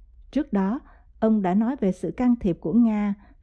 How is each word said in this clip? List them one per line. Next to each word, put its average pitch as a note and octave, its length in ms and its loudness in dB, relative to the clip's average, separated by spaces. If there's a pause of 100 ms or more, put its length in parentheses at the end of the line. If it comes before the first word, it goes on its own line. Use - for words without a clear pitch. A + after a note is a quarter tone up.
(300)
Trước C#4+ 220 -4
đó, G3+ 280 0 (400)
ông A3 220 2
đã F#3 120 0
nói A3+ 260 0
về F#3+ 120 0
sự F3+ 180 -6
can B3 260 0
thiệp F3 240 -2
của D#3 120 -4
Nga G#3 420 2 (280)